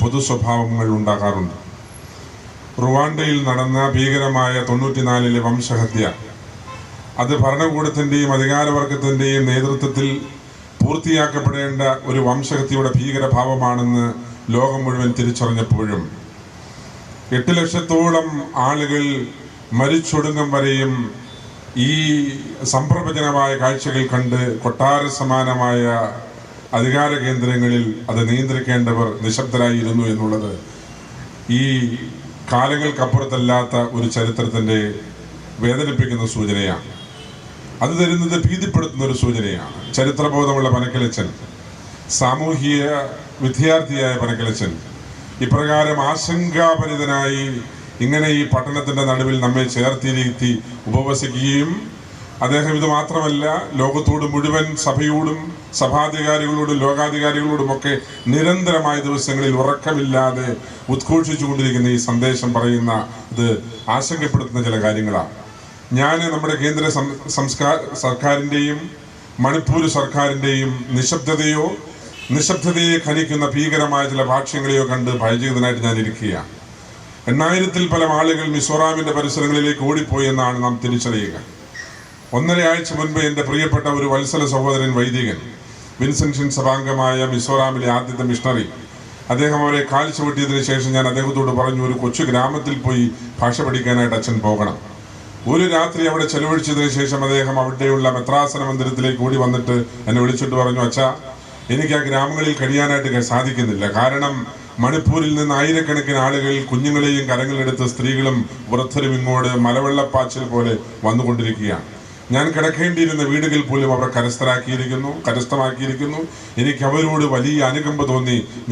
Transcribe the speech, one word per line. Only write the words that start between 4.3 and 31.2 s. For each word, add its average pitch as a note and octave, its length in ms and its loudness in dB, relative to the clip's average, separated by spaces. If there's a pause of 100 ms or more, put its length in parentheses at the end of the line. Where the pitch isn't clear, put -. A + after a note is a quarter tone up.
തൊണ്ണൂറ്റിനാലിലെ B2 800 2
വംശഹത്യ, A2+ 560 0 (1160)
അത് C3 200 2
ഭരണകൂടത്തിൻ്റെയും D3 920 2
അധികാരവർഗത്തിൻ്റെയും C#3 1160 2
നേതൃത്വത്തിൽ C3+ 560 0 (720)
പൂർത്തിയാക്കപ്പെടേണ്ട C#3+ 1000 0 (280)
ഒരു C3 180 2
വംശഹത്യയുടെ C3+ 720 0
ഭീകരഭാവമാണെന്ന് B2+ 1080 2 (480)
ലോകം C3+ 320 2
മുഴുവൻ B2 320 2
തിരിച്ചറിഞ്ഞപ്പോഴും A2+ 840 0 (1300)
എട്ട് C3 200 2
ലക്ഷത്തോളം E3 720 2 (400)
ആളുകൾ D3 340 0 (800)
മരിച്ചൊടുങ്ങും D3+ 760 2
വരെയും C3+ 380 2 (960)
ഈ D3+ 40 2 (800)
സംഭ്രമജനമായ D3 800 2 (100)
കാഴ്ചകൾ C3 420 2 (100)
കണ്ട് B2 280 2 (220)
കൊട്ടാര C#3 400 2 (160)
സമാനമായ B2+ 640 2 (920)
അധികാര C#3 320 4 (140)
കേന്ദ്രങ്ങളിൽ B2 600 2 (260)
അത് A2 100 0 (100)
നിയന്ത്രിക്കേണ്ടവർ A#2+ 800 2 (180)
നിശബ്ദരായിരുന്നു A#2 840 2
എന്നുള്ളത് G#2+ 400 -2 (1080)